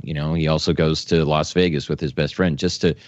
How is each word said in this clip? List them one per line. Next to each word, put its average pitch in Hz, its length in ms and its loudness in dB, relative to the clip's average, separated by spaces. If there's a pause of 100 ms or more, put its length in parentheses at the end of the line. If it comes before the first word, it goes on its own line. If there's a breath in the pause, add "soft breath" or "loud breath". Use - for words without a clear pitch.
You - 100 -8
know, 76 200 -2
he 80 120 0
also 78 260 2
goes 80 340 2
to 82 180 4
Las 76 280 0
Vegas 85 360 0
with 78 100 -2
his - 140 -4
best 73 240 -2
friend 87 200 0
just 87 260 -4
to 82 120 2 (140 loud breath)